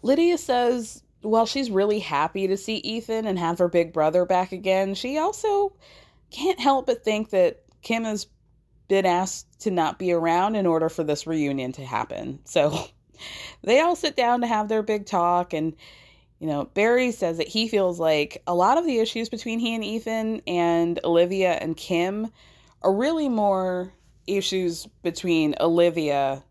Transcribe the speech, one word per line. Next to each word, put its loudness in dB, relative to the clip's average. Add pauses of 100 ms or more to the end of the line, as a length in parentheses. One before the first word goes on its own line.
Lydia 4
says, -2 (220)
while 2
she's -4
really 2
happy -2
to 0
see -6
Ethan -6
and -2
have 0
her 4
big 2
brother 2
back 0
again, 0
she -4
also 0 (560)
can't -2
help 2
but -2
think -2
that 2 (180)
Kim -2
has -6 (600)
been 2
asked -2
to -2
not 0
be -2
around 2
in 0
order 2
for -4
this -2
reunion -2
to -12
happen. -6
So 0 (360)
<laughs> -18
they 4
all 4
sit -4
down 2
to -2
have 0
their 0
big -2
talk, 0
and, -2 (640)
you -6
know, -2
Barry 2
says -4
that -4
he -2
feels 0
like 0
a -2
lot 4
of 0
the 0
issues -4
between -6
he -2
and -6
Ethan -4
and 0
Olivia 2
and -4
Kim -4 (520)
are 2
really 0
more 0 (340)
issues -2 (160)
between 0
Olivia 2